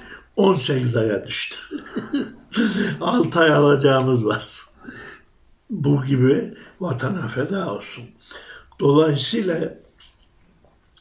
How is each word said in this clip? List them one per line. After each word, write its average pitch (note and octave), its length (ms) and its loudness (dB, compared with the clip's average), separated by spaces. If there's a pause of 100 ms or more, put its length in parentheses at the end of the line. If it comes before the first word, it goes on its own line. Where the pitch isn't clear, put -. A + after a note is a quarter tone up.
(360)
on G3 200 4
sekiz B2 400 -2
aya A2 320 0
düştü. - 300 -8 (640)
<laughs> G3 800 -4
Altı F#3 380 2
ay D#3+ 140 6
alacağımız C3+ 720 4
var. - 360 -4 (1080)
Bu C#3+ 360 0
gibi C3 480 2 (260)
vatana E3+ 480 -6
feda D#3+ 460 -6
olsun. - 300 -14 (760)
Dolayısıyla D#3 920 2 (1300)